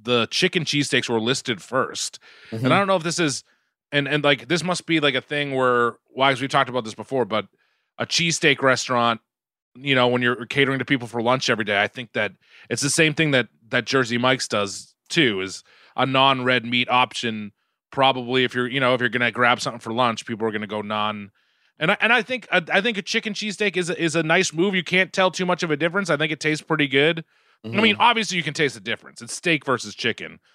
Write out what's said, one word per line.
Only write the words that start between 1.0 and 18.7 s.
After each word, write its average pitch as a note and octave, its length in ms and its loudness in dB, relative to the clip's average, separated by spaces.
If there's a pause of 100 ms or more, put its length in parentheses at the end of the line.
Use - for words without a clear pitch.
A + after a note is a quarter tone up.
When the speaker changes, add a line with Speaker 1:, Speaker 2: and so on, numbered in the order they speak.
Speaker 1:
were A#2 120 0
listed A#2 400 -2
first. - 600 -6 (320)
Speaker 2:
Mm-hmm. A2+ 140 -6
Speaker 1:
And C3+ 80 4
I F#3 40 6
don't G3 80 2
know F#3+ 100 2
if E3+ 60 -2
this E3 160 -2
is, D3+ 240 0 (480)
and, C#3+ 180 0
and, D3 160 0
like, C3 240 2
this D#3+ 140 0
must F3 240 -4
be, E3 140 2
like, C#3+ 160 2
a B2+ 40 0
thing C#3+ 340 -4
where, B2 420 2 (140)
Wags, C3 300 2
we've C3+ 100 -4
talked C3+ 200 2
about B2 140 -4
this A2 100 -10
before, B2 300 -4
but G2+ 220 -2 (520)
a A#2 80 -4
cheesesteak D#3+ 560 2
restaurant, A#2+ 580 2 (540)
you C3+ 220 -2
know, B2 120 6
when B2 140 2
you're A#2+ 240 0
catering C3+ 320 2
to B2+ 60 -4
people B2 240 -2
for A#2 120 -4
lunch B2 300 0
every A2 140 0
day, G2+ 180 2
I G#2 60 0
think B2 240 -12
that G#2 200 -4 (380)
it's - 120 -2
the C#3+ 80 0
same D#3 220 2
thing D#3 200 0
that, B2 160 2 (200)
that B2 180 -2
Jersey A#2+ 320 0
Mike's B2+ 300 2
does G2+ 460 -4 (140)
too, A2+ 320 2
is F#2+ 240 -10 (320)
a B2+ 100 0
non-red C3 580 2
meat B2 240 -2
option. A#2 640 0 (380)
Probably C3 540 2
if A#2+ 100 -4
you're, B2 140 -2
you C3 120 -4